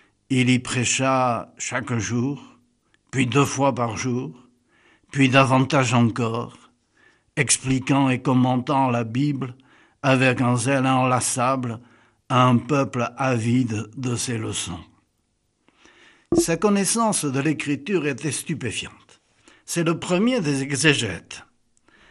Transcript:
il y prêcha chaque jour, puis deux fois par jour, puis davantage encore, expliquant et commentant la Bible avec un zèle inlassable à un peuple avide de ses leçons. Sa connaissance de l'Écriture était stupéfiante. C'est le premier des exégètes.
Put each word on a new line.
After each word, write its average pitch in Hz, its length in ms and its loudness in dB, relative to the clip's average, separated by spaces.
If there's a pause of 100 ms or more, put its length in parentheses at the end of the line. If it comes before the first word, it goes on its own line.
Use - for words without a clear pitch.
(280)
il 127 220 2
y 127 80 4
prêcha 127 1000 -2
chaque 123 400 -6
jour, 120 460 -2 (680)
puis 131 160 0
deux 131 200 2
fois 135 280 0
par 117 220 -4
jour, 127 360 -4 (800)
puis 135 200 4
davantage 131 640 4
encore, 117 640 0 (800)
expliquant 131 720 0
et 127 100 0
commentant 127 680 2
la 120 140 0
Bible 127 520 -4 (460)
avec 131 400 4
un 123 140 2
zèle 131 280 0
inlassable 127 960 0 (500)
à 127 160 4
un 123 100 6
peuple 127 600 0
avide 117 800 0
de 127 180 -4
ses 117 220 -6
leçons. 98 420 -8 (1500)
Sa 165 240 2
connaissance 202 680 0
de 135 120 -2
l'Écriture 147 680 -2
était 143 260 -4
stupéfiante. - 880 -10 (460)
C'est 170 180 -2
le 165 160 0
premier 220 400 0
des 143 220 -2
exégètes. 135 840 -2 (640)